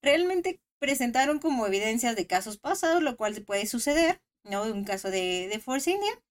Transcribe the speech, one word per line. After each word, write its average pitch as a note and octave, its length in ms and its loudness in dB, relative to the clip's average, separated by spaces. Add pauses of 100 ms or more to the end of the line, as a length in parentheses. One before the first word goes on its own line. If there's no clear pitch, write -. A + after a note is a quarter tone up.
Realmente F4+ 600 2 (180)
presentaron C4+ 600 2
como C4 260 0
evidencias A3 500 0
de F3+ 100 -4
casos F#3+ 320 -2
pasados, E4+ 440 0
lo C#4 140 -2
cual G#3+ 180 -2
se G#3+ 80 -10
puede G3+ 240 -2
suceder, D4+ 560 2 (220)
¿no? G3+ 200 -2
Un G3+ 200 -4
caso G3 260 -4
de, F#3 380 -2
de G#3+ 120 -6
Force C4+ 300 -2
India. G4+ 220 0 (180)